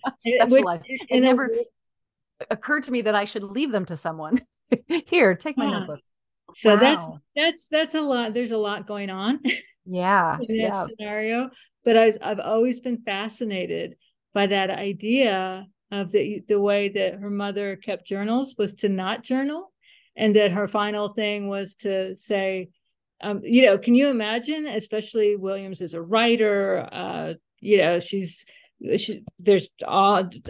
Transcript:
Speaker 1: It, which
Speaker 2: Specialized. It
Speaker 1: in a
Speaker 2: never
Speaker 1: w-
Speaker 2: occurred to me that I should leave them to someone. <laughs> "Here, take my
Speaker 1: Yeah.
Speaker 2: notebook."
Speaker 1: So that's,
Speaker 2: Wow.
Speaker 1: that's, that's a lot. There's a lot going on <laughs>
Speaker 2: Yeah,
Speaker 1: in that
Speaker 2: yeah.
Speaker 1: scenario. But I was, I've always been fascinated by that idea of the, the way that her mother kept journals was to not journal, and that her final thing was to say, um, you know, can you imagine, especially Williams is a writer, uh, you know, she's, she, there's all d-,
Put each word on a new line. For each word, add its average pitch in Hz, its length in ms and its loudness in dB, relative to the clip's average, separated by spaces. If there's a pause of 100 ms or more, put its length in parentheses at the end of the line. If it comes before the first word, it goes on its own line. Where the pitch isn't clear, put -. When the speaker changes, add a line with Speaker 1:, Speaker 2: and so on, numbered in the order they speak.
(260)
Speaker 1:
It, 240 240 4
which 254 120 10
Speaker 2:
Specialized. 175 280 -2
It 262 200 -8
Speaker 1:
in 254 140 4
a - 20 6
Speaker 2:
never 262 220 4
Speaker 1:
w- 226 160 -2 (840)
Speaker 2:
occurred 262 340 -2
to 262 80 -8
me 247 120 0
that 208 120 2
I 202 80 2
should 208 200 -8
leave 247 280 -4
them 196 140 -2
to 170 100 -8
someone. 160 460 -4 (280)
<laughs> - 180 -2 (200)
"Here, 285 280 4
take 285 220 -8
my 240 80 -2
Speaker 1:
Yeah. 220 140 -2
Speaker 2:
notebook." 196 200 -10 (580)
Speaker 1:
So 214 180 6
that's, 269 300 4
Speaker 2:
Wow. 160 140 -14 (140)
Speaker 1:
that's, 330 360 -2
that's 311 260 0
a 311 60 0
lot. 247 320 -2
There's 240 180 -4
a 226 60 -2
lot 202 300 -4
going 202 220 -8
on 202 300 -2 (240)
<laughs> - 220 -20
Speaker 2:
Yeah, 180 560 2
Speaker 1:
in 220 160 -4
that 220 60 0
Speaker 2:
yeah. 202 220 -2
Speaker 1:
scenario. 220 640 -4 (360)
But 233 100 6
I 226 120 8
was, 214 140 2
I've 208 200 -6
always 233 400 0
been 233 220 -6
fascinated 196 920 -6 (380)
by 202 140 2
that 190 220 0
idea 196 960 -2 (260)
of 196 200 -6
the, 202 380 0
the 208 100 2
way 202 300 2
that 196 320 -2
her 202 80 -10
mother 202 480 -6
kept - 280 -8
journals 226 520 -2
was 202 180 -2
to 208 140 -2
not 190 340 -4
journal, 285 480 -4 (460)
and 214 180 4
that 208 160 6
her 196 160 -2
final 208 460 -2
thing 208 340 -4
was 196 280 -6
to 190 420 -4
say, 190 500 -2 (540)
um, 202 220 -6
you 247 220 6
know, 202 120 8
can 240 180 4
you 285 140 6
imagine, 247 580 -4
especially 214 720 -2
Williams 190 420 -8
is 170 140 -10
a 165 80 -8
writer, 202 880 2
uh, 165 420 -8 (300)
you 208 140 4
know, 175 220 4
she's, 180 440 -8 (540)
she, 220 240 -6 (160)
there's 180 300 4 (200)
all 196 360 2
d-, 170 160 -12 (100)